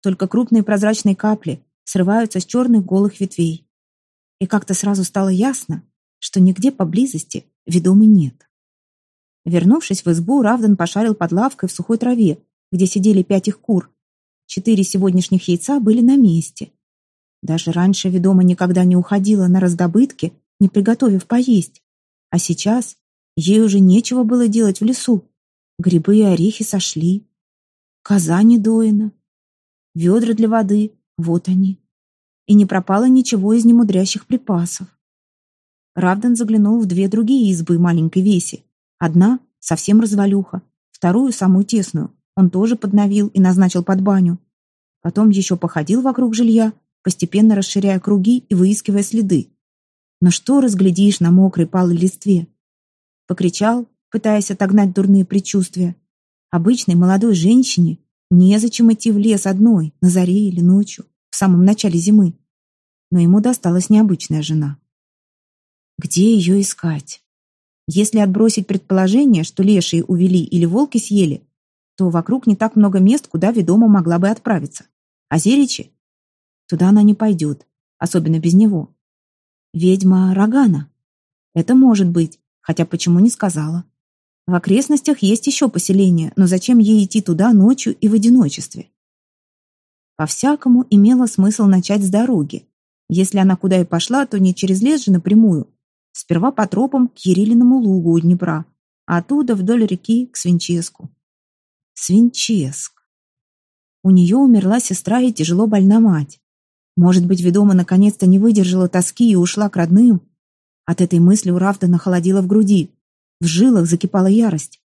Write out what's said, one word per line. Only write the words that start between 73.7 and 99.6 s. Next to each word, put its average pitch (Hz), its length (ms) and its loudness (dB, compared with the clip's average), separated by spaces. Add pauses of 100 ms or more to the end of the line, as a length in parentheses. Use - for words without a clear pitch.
могла 175 300 2
бы 190 120 0
отправиться. 185 560 -6 (420)
А 160 100 -2
Зеричи? 254 540 0 (760)
Туда 175 220 0
она 208 140 4
не 208 100 4
пойдёт, 160 540 -4 (300)
особенно 160 420 -2
без 170 140 0
него. 196 420 0 (800)
Ведьма 185 600 0
Рогана? 202 560 0 (640)
Это 165 220 0
может 220 340 4
быть, 170 300 -4 (220)
хотя 165 240 -4
почему 175 340 -2
не 220 100 4
сказала. 165 560 -6 (600)
В 180 80 -2
окрестностях 269 640 0
есть 214 280 0
ещё 277 220 -2
поселения, 180 680 0
но 190 120 4
зачем 185 320 0
ей 214 260 4
идти 214 160 -4
туда 196 320 0
ночью 226 420 2
и - 120 -2
в 208 60 2
одиночестве? 208 760 0 (1300)
По-всякому 247 720 0
имело 233 360 4
смысл 208 400 0
начать 196 380 0
с 190 60 -2
дороги. 202 580 -2 (400)
Если 190 300 -2
она 190 180 2
куда 185 240 -2
и 175 60 0
пошла, 240 400 -4
то 208 140 -6
не 185 140 2
через 190 280 -2
лес 277 240 -2
же 202 60 0
напрямую. 185 640 0 (380)
Сперва 175 400 -4
по 214 160 -2
тропам 254 400 -2
к - 120 -12
Ерилиному 233 580 2
лугу 190 340 0
у 170 80 2
Днепра, 170 460 -2 (400)
а 170 140 -2
оттуда 247 360 -2
вдоль 214 300 0